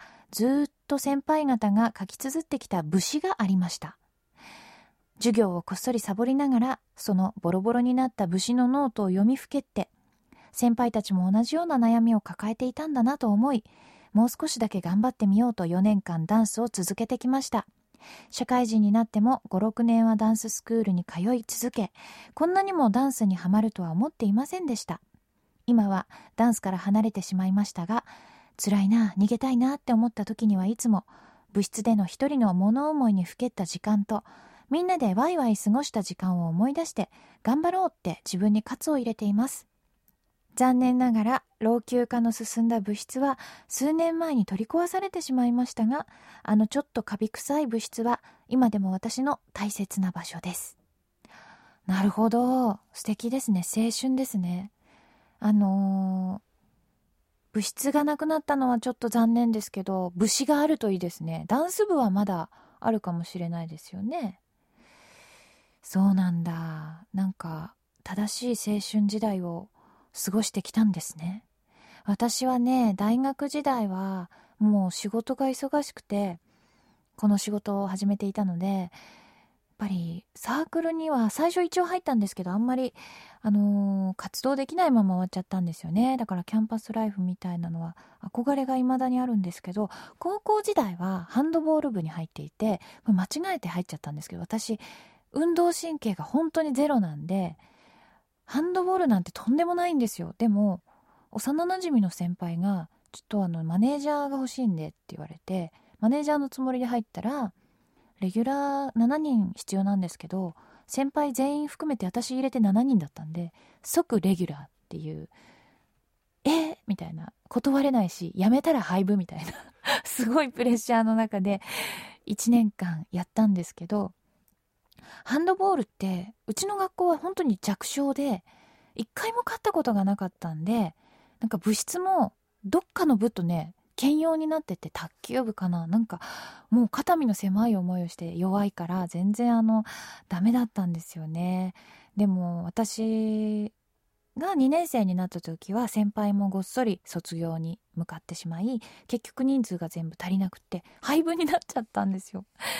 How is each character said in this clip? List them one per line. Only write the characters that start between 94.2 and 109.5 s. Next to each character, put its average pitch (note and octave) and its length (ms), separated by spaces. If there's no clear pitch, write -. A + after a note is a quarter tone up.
す - 60
け F3 80
ど、 F3 60
私、 A3 360
運 E4 220
動 F4 180
神 E4 260
経 G#3 160
が D#3+ 100
本 D#4 280
当 E4 100
に D4+ 100
ゼ C4+ 140
ロ C#4 140
な D#3+ 160
ん D3+ 100
で、 F3+ 300
ハ C4+ 140
ン F4 120
ド F4+ 120
ボ F#4 100
ー F#4 40
ル F4 80
な A3 140
ん F3 40
て - 80
と - 180
ん C4+ 60
で E4+ 80
も F4 100
な F4 120
い E4+ 80
ん C#4+ 40
で A#3+ 80
す - 140
よ。 E3+ 180
で A#3 100
も、 G3+ 340
幼 C#4+ 340
馴 F#4 180
染 D4+ 180
の F#3 100
先 F3 280
輩 E3+ 200
が、 F#3 300
「ち - 80
ょ - 40
っ - 40
と G#3 160
あ F3+ 40
の、 E3 160
マ E3 140
ネ C4 180
ー - 20
ジ C#4+ 100
ャ D4 180
ー - 20
が C#4 80
欲 C4 120
し - 100
い B3+ 80
ん F#3 100
で」 D#3 120
っ - 20
て - 260
言 D#3+ 40
わ D3+ 60
れ D#3+ 180
て、 F3+ 280
マ G#3+ 80
ネ C#4+ 120
ー - 20
ジ D4 80
ャ D4+ 40
ー D4 40
の C#4 100
つ C4 120
も C4 120
り B3+ 60
で B3 80
入 A#3+ 140
っ A3 40
た - 180
ら、 A#3+ 300
レ F#3 100
ギ A3 120
ュ - 20
ラ C#4 440
ー - 60
七 A#3+ 240
人 A#3 360